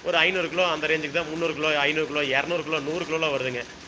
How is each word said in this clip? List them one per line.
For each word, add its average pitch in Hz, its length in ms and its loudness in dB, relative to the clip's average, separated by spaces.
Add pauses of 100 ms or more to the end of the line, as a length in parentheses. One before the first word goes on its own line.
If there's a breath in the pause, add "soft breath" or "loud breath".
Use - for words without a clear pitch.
ஒரு 170 120 2
ஐந்நூறு 170 320 4
கிலோ 175 180 2
அந்த 156 200 0
ரேஞ்சுக்கு 151 240 0
தான், 160 200 -2
முந்நூறு 160 240 -2
கிலோ, 151 240 0
ஐந்நூறு 151 280 2
கிலோ, 147 160 -2
இரநூறு 147 400 0
கிலோ, 156 160 -2
நூறு 156 260 -2
கிலோலாம் 156 280 0
வருதுங்க. 127 320 -2 (240)